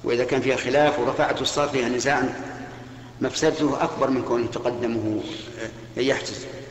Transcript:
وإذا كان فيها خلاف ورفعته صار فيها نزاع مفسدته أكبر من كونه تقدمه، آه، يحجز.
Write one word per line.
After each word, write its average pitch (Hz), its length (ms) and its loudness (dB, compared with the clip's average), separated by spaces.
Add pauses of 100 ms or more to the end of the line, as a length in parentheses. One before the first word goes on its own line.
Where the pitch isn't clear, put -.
وإذا 120 200 2
كان 127 180 2
فيها 127 140 2
خلاف 139 440 4
ورفعته 131 460 2
صار 143 240 0
فيها 123 200 0
نزاع 127 340 2 (960)
مفسدته 143 640 2
أكبر 131 260 0
من 131 120 4
كونه 120 260 2
تقدمه، 113 760 -2 (760)
آه، - 20 -2
يحجز. 127 460 0 (240)